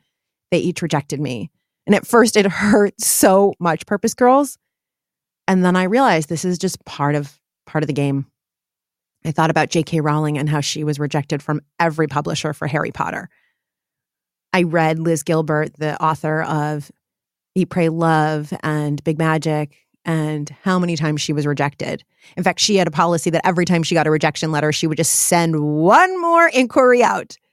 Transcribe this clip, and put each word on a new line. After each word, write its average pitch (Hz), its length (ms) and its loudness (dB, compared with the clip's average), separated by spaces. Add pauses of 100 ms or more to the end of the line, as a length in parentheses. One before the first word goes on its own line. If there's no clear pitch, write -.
(500)
they 175 80 2
each 170 220 -4
rejected 147 400 -4
me. 127 300 -6 (340)
And 208 100 2
at - 120 0
first 226 320 4
it 202 80 4
hurt 202 520 2
so 196 640 2
much, 165 240 -2
Purpose 214 300 -2
Girls. 262 420 2 (880)
And 190 160 2
then 180 140 4
I 185 60 2
realized 185 480 0
this 165 160 -4
is 180 100 -2
just - 300 -6
part 147 280 -2
of, 147 240 -6 (280)
part 156 180 -4
of - 40 -2
the 151 40 -2
game. 139 320 -2 (1000)
I 160 40 -4
thought 160 200 0
about 160 180 0
J 165 140 0
K 160 180 -4
Rowling 151 380 0
and 147 100 -2
how 147 120 0
she 151 240 -6
was 147 140 -2
rejected 147 440 -4
from 151 180 -4 (180)
every 160 280 0
publisher 147 480 -4
for 156 120 -8
Harry 151 260 -4
Potter. - 360 -8 (1300)
I 185 80 2
read 160 360 2
Liz 165 240 0
Gilbert, 156 540 -2
the 151 260 -6
author 156 400 -2
of 151 480 -4 (640)
Eat, 185 140 0
Pray, 165 220 0
Love 156 720 0
and 147 420 -4
Big 156 140 -2
Magic, 156 580 -2 (300)
and 151 420 -4 (140)
how 185 160 0
many 175 180 -2
times 151 240 -2
she 156 140 -4
was 147 120 -2
rejected. 143 580 -4 (340)
In 180 40 -2
fact, 175 160 -2
she 208 180 2
had 180 120 2
a - 20 -2
policy 170 400 0
that 160 160 0
every 180 200 2
time 170 160 2
she 175 120 -2
got 156 120 2
a 156 40 2
rejection 156 400 0
letter, 151 220 0
she 165 140 -2
would 156 100 -2
just - 160 0
send 165 480 0
one 202 600 4
more 339 280 4
inquiry 247 540 4
out. 196 340 -2 (160)